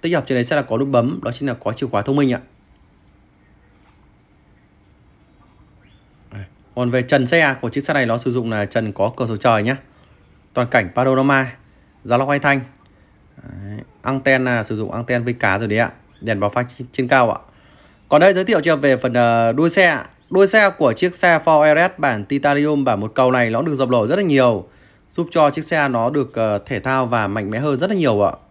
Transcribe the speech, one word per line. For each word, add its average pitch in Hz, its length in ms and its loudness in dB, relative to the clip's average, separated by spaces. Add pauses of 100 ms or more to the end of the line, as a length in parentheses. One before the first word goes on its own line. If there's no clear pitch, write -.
Tích 170 120 -2
hợp 151 140 0
trên 135 80 0
đấy 123 80 0
sẽ 139 120 -2
là 143 60 0
có 117 160 -4
nút 139 100 0
bấm, 131 360 0
đó 117 80 -6
chính 139 160 -6
là 123 60 -4
có 110 200 -6
chìa 127 140 -6
khóa 107 140 -2
thông 139 140 -2
minh 139 180 2
ạ. - 60 -4 (4000)
Đây. 104 120 -14 (320)
Còn 123 160 -2
về 127 100 0
trần 127 260 0
xe 151 340 2
của 117 80 -6
chiếc 139 120 -6
xe 151 120 -4
này 135 120 0
nó 117 120 -2
sử 123 140 -4
dụng 117 200 -4
là 104 140 -2
trần 107 280 -4
có 104 240 -2
cửa 127 100 -2
sổ 110 100 -6
trời 110 260 2
nhá. 127 120 -2 (800)
Toàn 123 140 -2
cảnh 113 280 0
panorama, 131 560 0 (520)
giá 120 140 0
lọc 135 120 -2
hai 143 100 0
thanh. 139 220 0 (800)
Đấy. 101 360 -16 (220)
Anten 135 440 0
là 120 180 -2
sử 110 120 -6
dụng 107 160 -6
anten 120 320 -4
vây 120 100 -4
cá 104 260 -2
rồi 113 80 -4
đấy 107 120 0
ạ. 117 120 0 (300)
Đèn 107 180 -4
báo 101 100 0
phanh 120 160 -4 (120)
trên, 123 140 -14
trên 127 160 -4
cao 123 240 2
ạ. - 80 -6 (720)
Còn 151 120 4
đây 190 120 6
giới 185 120 0
thiệu 175 160 2
cho 165 120 2
em 147 60 0
về 135 180 2
phần, 123 160 -4
ờ, 117 380 2
đuôi 156 180 2
xe 180 160 4
ạ. 156 200 0 (260)
Đuôi 190 160 6
xe 208 220 4
của 143 240 0
chiếc 175 220 -2
xe 170 300 2
Ford 151 300 6
R 175 160 2
S - 80 -20
bản 113 260 -2
titanium 143 580 0
bản 117 160 0
một 127 160 -6
cầu 127 160 4
này 123 180 2
nó 113 120 -2
được 165 140 -2
dập 131 140 -2
nổi 117 180 2
rất 147 80 0
là 202 60 0
nhiều, 127 460 2 (440)
giúp 170 200 -6
cho 151 180 4
chiếc 156 120 -6
xe 151 260 -2
nó 120 220 0
được, 139 240 -4
ờ, 107 320 0
thể 117 140 -6
thao 131 260 -2
và 113 220 -2
mạnh 104 240 -6
mẽ 110 80 -4
hơn 139 200 -2
rất 185 100 -2
là 214 60 -2
nhiều 113 320 2
ạ. - 40 0 (200)